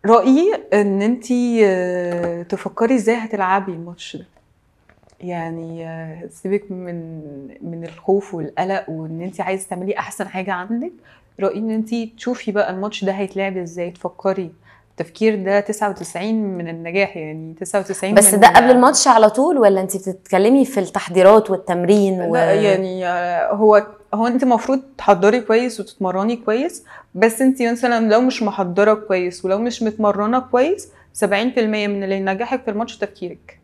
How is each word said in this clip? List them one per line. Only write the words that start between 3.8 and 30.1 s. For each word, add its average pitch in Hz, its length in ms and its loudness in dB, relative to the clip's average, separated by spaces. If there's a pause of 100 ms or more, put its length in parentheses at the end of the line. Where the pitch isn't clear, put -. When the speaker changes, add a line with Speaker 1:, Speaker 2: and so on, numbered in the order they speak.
Speaker 1:
ده، 180 100 -14 (920)
يعني، 165 680 -10
آه، 165 420 -14 (140)
سيبك 202 280 -2
من، 170 500 -12 (400)
من 170 220 -10
الخوف 190 500 -4
والقلق، 175 540 -4
وان 160 340 -8
انتي 185 200 -10
عايزة 190 280 -6
تعملي 185 280 -6
احسن - 300 -8
حاجة 190 260 -6
عندك. 226 380 -6 (480)
رأيي - 200 -2
ان 220 120 -4
انتي 226 460 -6
تشوفي 247 340 -6
بقى 196 200 0
الماتش 196 320 -8
ده 190 80 -2
هيتلعب 190 460 -6
ازاي، 175 340 -8
تفكري. 180 600 -6 (400)
التفكير 214 440 -2
ده 196 240 0
تسعة 208 300 -2
وتسعين 196 680 -4
من 170 120 -8
النجاح، 170 480 -4
يعني، 160 440 -12
تسعة 196 180 -4
وتسعين 190 360 -4
Speaker 2:
بس 202 180 4
Speaker 1:
من 208 60 2
Speaker 2:
ده 226 80 8
قبل 240 240 6
الماتش 254 360 6
على 220 220 6
طول، 285 280 2
ولا 196 240 4
انتي 190 160 -6
بتتكلمي 196 680 2
في - 140 -4
التحضيرات 190 680 4
والتمرين 185 720 2
و- 170 140 -2
Speaker 1:
لا، 165 180 4
يعني، 185 540 0
آه، 175 460 -2
هو 208 340 6 (260)
هو 226 140 0
انت 254 160 0
المفروض 262 380 0 (160)
تحضري 202 440 2
كويس 226 380 0
وتتمرني 196 560 -4
كويس، 240 480 -4 (320)
بس 226 260 2
انت 262 200 2
مثلا 233 480 0
لو 226 120 6
مش 254 220 -2
محضرة 202 500 2
كويس 185 520 -2
ولو 190 120 0
مش 233 260 -4
متمرنة 214 560 0